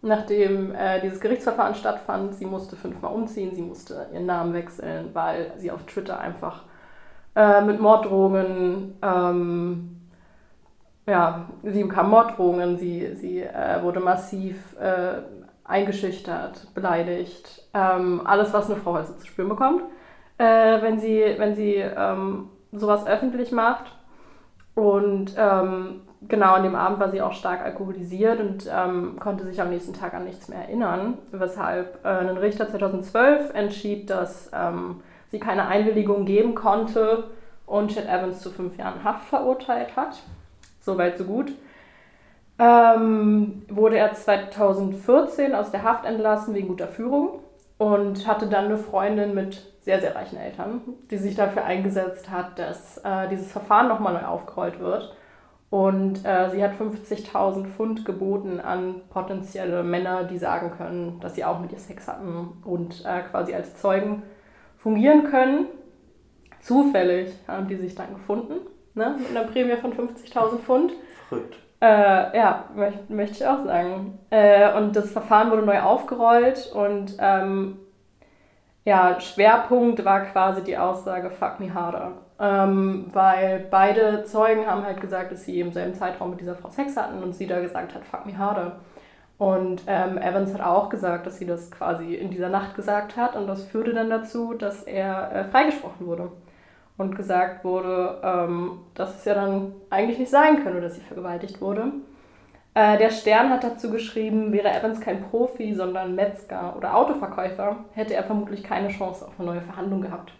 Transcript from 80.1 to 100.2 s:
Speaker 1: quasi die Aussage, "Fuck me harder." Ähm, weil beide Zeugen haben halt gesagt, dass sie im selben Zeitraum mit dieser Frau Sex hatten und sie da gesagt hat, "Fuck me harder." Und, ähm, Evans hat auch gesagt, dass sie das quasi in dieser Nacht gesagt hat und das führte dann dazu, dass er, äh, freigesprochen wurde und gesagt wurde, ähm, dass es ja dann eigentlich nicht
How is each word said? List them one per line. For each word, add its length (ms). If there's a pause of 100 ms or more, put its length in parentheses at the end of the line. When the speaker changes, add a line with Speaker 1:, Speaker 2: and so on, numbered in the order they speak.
Speaker 1:
quasi 420
die 160
Aussage, 520
"Fuck 280
me 160
harder." 380 (260)
Ähm, 720
weil 560
beide 560
Zeugen 420
haben 180
halt 160
gesagt, 320
dass 120
sie 140
im 140
selben 220
Zeitraum 360
mit 100
dieser 140
Frau 140
Sex 280
hatten 260
und 120
sie 140
da 120
gesagt 340
hat, 100
"Fuck 220
me 120
harder." 380 (640)
Und, 480
ähm, 320
Evans 360
hat 80
auch 260
gesagt, 380
dass 120
sie 80
das 240
quasi 440
in 160
dieser 180
Nacht 280
gesagt 400
hat 200
und 120
das 160
führte 280
dann 160
dazu, 460
dass 300
er, 480
äh, 180
freigesprochen 560
wurde 240 (640)
und 200
gesagt 480
wurde, 580
ähm, 560 (160)
dass 220
es 80
ja 100
dann 380 (180)
eigentlich 280
nicht 120